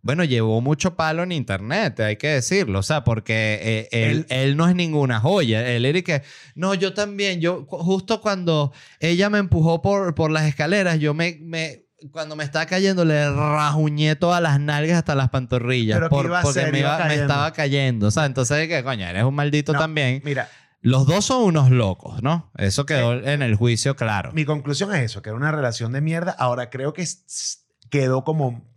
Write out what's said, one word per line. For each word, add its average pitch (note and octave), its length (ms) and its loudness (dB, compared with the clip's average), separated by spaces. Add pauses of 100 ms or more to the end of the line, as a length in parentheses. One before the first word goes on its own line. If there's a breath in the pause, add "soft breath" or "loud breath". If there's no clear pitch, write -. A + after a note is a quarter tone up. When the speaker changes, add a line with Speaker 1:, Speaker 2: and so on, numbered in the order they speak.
Speaker 1:
bueno, D3+ 240 -2
llevó A2+ 360 0
mucho D3+ 360 -2
palo D#3+ 280 -2
en F3+ 80 -6
internet, B2+ 680 -4
hay G#2+ 160 0
que C#3+ 120 -4
decirlo, C#3 500 0
o G2 40 0
sea, D3 220 -2
porque, A2 560 0
eh, A2 320 -2
él, A#2 380 0
Speaker 2:
Él C3 200 0
Speaker 1:
él C#3+ 60 0
no E3 120 4
es F3+ 60 4
ninguna D3 460 0
joya, B2 480 2
él A#2+ 160 0
era D3+ 140 2
y G#3+ 40 -2
que, C#3+ 200 -2 (320 loud breath)
"No, F#3 200 -2
yo F#3+ 200 -2
también, G3+ 460 -4
yo E3 260 -2
cu-, - 120 -10
justo F#3+ 420 0
cuando E3 520 0 (280 loud breath)
ella F3 280 2
me G#3 100 2
empujó E3 440 2
por, G3 320 0
por D#3 160 0
las D#3 140 0
escaleras, E3 560 0
yo D3 140 0
me, E3+ 260 -2
me, D#3+ 440 -8 (280)
cuando D#3 240 -10
me D3+ 80 -4
estaba D3+ 220 -2
cayendo F#3 380 2
le D3+ 260 4
rajuñé D3+ 840 2
todas F3 240 2
las D3 200 2
nalgas D3+ 380 2
hasta D#3+ 180 0
las C3+ 140 2
pantorrillas B2 680 0
Speaker 2:
Pero E3 100 0
¿qué C#3+ 60 4
Speaker 1:
por-, C#3 120 2
Speaker 2:
iba F3 120 0
a F3 40 2
Speaker 1:
porque C#3 180 2
Speaker 2:
hacer? D3+ 120 0
Speaker 1:
me C#3 60 0
Speaker 2:
Iba C#3 120 2
Speaker 1:
iba, D#3 80 0
me F3+ 60 0
Speaker 2:
cayendo. D3+ 200 2
Speaker 1:
estaba C#3+ 280 0
cayendo", C3+ 540 0
o G#2 60 4
sea, D#3 140 2
entonces, C3+ 420 0
¿qué D#3 160 -2
coño? A2 220 -4
Eres F2+ 180 0
un C3+ 100 2
maldito D3 380 0
Speaker 2:
No, C#3+ 80 2
Speaker 1:
también. C#3+ 440 0
Speaker 2:
mira. C3+ 240 -4 (320 loud breath)
Speaker 1:
Los C3 280 4
dos G3 160 2
son B3+ 180 2
unos D#3 300 4
locos, G#2+ 500 -2
¿no? D#3+ 340 -2
Eso G2+ 300 0
quedó B2+ 280 2
Speaker 2:
Eh, B2+ 180 -4
Speaker 1:
en C#3+ 100 -2
el A2+ 140 0
juicio A#2+ 400 0
claro. G#2+ 360 -2
Speaker 2:
Mi D#3 120 -2
conclusión D3 500 -4
es C#3 80 0
eso, A2 200 -6
que G#2+ 80 -12
era A2 60 -8
una C#3+ 140 -2
relación A#2+ 400 -4
de C3+ 100 -4
mierda. E3 380 -2
Ahora B2 320 -2
creo C3+ 220 -6
que F#3 100 -10
s-, - 240 -8
s-, - 320 -10 (320)
quedó C3 320 0
como C3 420 -4 (120)